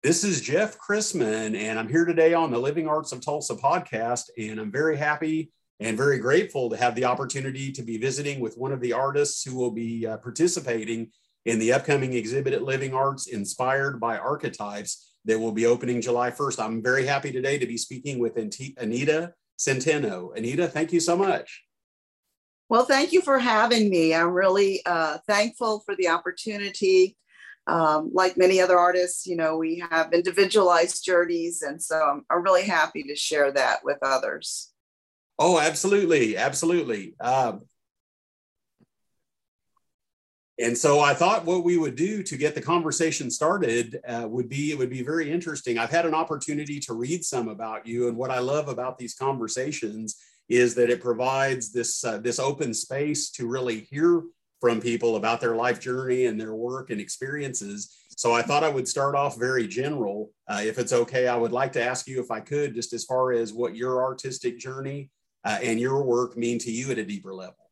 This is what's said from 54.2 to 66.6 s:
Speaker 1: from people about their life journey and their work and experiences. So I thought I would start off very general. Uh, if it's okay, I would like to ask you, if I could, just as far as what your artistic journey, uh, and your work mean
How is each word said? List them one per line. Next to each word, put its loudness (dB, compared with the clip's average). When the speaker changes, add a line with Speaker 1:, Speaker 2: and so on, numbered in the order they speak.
Speaker 1:
from 4
people 0
about 0
their 0
life 0
journey 0
and 0
their -8
work -6
and -4
experiences. -8
So 2
I 4
thought 2
I 2
would -2
start 0
off 0
very 0
general. -4
Uh, -4
if -2
it's 0
okay, 2
I 2
would 0
like -2
to -2
ask -4
you, -6
if -6
I -4
could, -4
just -8
as -8
far 0
as 0
what -4
your -2
artistic -6
journey, -10
uh, -2
and -2
your 0
work 0
mean -2